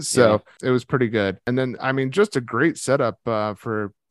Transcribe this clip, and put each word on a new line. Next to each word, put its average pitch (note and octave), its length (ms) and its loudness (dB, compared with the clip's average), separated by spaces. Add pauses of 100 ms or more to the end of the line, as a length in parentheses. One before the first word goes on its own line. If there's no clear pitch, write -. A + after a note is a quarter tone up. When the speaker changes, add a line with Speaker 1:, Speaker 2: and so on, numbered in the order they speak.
Speaker 1:
so A2+ 420 4 (180)
Speaker 2:
Yeah. C3 80 -2
Speaker 1:
it - 20 4
was B2+ 140 0
pretty B2+ 220 0
good. G2+ 400 0
And B2 100 0
then, C3 240 -4
I C3 120 -2
mean, C3+ 180 -2
just G3+ 240 0
a C#3 60 -2
great B2 360 0
setup, B2+ 400 0 (100)
uh, G#2+ 280 -2
for G#2+ 360 -6 (200)